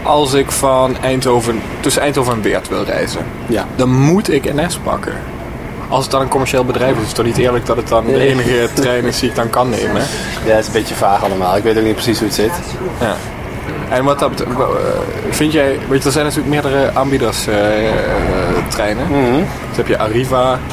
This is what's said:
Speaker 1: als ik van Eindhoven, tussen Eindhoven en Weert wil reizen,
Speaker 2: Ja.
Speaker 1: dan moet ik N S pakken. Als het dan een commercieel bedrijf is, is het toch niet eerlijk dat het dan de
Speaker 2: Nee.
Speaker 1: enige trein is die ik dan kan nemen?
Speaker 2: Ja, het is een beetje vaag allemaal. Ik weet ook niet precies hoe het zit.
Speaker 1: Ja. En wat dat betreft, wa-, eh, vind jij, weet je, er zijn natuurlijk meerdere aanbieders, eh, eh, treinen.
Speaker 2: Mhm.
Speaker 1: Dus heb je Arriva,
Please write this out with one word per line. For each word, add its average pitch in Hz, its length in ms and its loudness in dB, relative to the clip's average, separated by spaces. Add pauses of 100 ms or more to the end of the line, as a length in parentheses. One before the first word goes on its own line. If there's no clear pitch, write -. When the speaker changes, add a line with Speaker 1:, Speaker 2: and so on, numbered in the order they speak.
Speaker 1:
als 147 300 2
ik 139 180 2
van 131 500 2
Eindhoven, 123 600 0 (180)
tussen 143 220 0
Eindhoven 135 320 2
en 110 80 -2
Weert 98 280 0
wil 98 140 -2
reizen, 90 420 -4 (200)
Speaker 2:
Ja. 110 200 -2 (100)
Speaker 1:
dan 127 140 0
moet 143 420 2
ik 139 220 0
N 156 160 0
S - 140 -6
pakken. - 300 -4 (760)
Als 135 140 2
het - 80 -4
dan 135 100 2
een 135 60 0
commercieel 127 380 2
bedrijf 123 300 2
is, 113 60 -2
is 107 60 -2
het - 80 -6
toch - 100 2
niet 117 120 0
eerlijk 123 280 2
dat 117 120 2
het 113 100 -4
dan 113 180 2
de 120 60 0
Speaker 2:
Nee. 135 160 4
Speaker 1:
enige 123 460 2
trein 123 320 2
is 120 140 -2
die 127 100 0
ik 113 60 -4
dan 117 140 0
kan 123 200 2
nemen? 104 320 0 (440)
Speaker 2:
Ja, 110 60 2
het 110 80 6
is 107 80 -2
een - 60 -8
beetje 110 220 0
vaag 101 280 2
allemaal. 95 340 2
Ik 104 60 0
weet 110 140 4
ook 110 60 2
niet 110 100 2
precies 107 240 0
hoe 107 100 0
het 98 80 -2
zit. 104 160 2 (480)
Speaker 1:
Ja. 110 160 0 (760)
En 127 140 0
wat 143 160 2
dat 143 100 2
betreft, 123 240 -4
wa-, 127 100 0
eh, - 60 0 (600)
vind 151 220 0
jij, 139 280 2 (100)
weet 135 100 4
je, 131 60 -2
er 143 60 2
zijn 151 140 2
natuurlijk 143 280 -2
meerdere 139 400 2
aanbieders, 127 540 0
eh, 107 420 2
eh, 110 40 0 (720)
treinen. 110 420 -2
Speaker 2:
Mhm. 139 220 2 (360)
Speaker 1:
Dus - 100 -6
heb 117 100 0
je 120 100 2
Arriva, 127 640 0 (120)